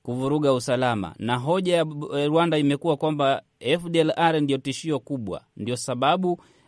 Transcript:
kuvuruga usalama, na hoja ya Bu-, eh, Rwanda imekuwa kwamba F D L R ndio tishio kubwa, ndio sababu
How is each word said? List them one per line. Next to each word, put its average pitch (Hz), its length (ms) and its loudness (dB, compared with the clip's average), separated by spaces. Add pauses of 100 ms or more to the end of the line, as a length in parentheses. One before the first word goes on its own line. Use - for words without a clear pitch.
kuvuruga 135 500 0
usalama, 120 680 0
na 117 180 -2
hoja 175 400 0
ya 165 80 2
Bu-, 147 340 -8
eh, 143 100 0
Rwanda 165 300 2
imekuwa 143 380 2
kwamba 143 460 0 (180)
F 165 240 0
D 170 160 0
L 156 160 4
R 160 240 2
ndio 139 180 0
tishio 139 420 -4
kubwa, 110 420 -8 (140)
ndio 117 200 -4
sababu 170 640 0 (260)